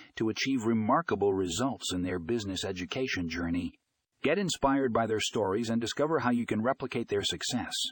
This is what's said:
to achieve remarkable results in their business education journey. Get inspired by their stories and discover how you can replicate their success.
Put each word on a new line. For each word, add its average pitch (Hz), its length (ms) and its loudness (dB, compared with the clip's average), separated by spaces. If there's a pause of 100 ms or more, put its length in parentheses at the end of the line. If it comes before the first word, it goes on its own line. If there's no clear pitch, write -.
(180)
to 113 120 2
achieve 117 380 0
remarkable 110 680 4
results 95 580 -2
in 90 120 -2
their 90 160 -2
business 98 440 -4
education 95 640 -4
journey. 85 460 -2 (500)
Get 151 140 4
inspired 139 560 2
by 117 140 2
their 110 120 2
stories 107 500 0
and 113 120 0
discover 143 380 0
how 127 120 2
you 120 140 2
can 107 160 0
replicate 123 460 -2
their 101 160 0
success. - 500 -4 (180)